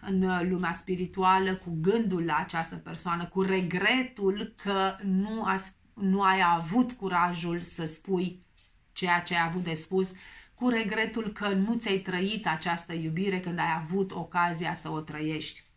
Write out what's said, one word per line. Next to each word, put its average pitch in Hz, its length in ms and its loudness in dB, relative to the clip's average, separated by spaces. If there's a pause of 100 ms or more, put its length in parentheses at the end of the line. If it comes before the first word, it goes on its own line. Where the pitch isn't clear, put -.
în, 190 220 2
uh, 185 200 2
lumea 180 300 0
spirituală 185 800 2
cu 175 260 -6
gândul 185 440 2
la 156 120 2
această 165 380 -4
persoană, 170 500 -4
cu 190 180 -2
regretul 196 1200 0
că 190 400 0
nu 202 420 0
ați, 190 280 -2 (220)
nu 196 280 2
ai 190 220 6
avut 170 480 2
curajul 175 680 0
să 170 260 -6
spui 180 560 -4 (500)
ceea 175 280 2
ce 175 140 -6
ai 170 120 4
avut 175 180 -2
de 165 80 -2
spus, 190 400 -2 (420)
cu 247 140 0
regretul 220 640 0
că 208 160 -4
nu 196 260 2
ți-ai 208 240 0
trăit 190 480 -2
această 170 460 -2
iubire 170 480 0
când 175 180 -4
ai 165 240 0
avut 190 300 -2
ocazia 170 640 -2
să - 160 -8
o 156 100 -4
trăiești. 156 640 -6 (120)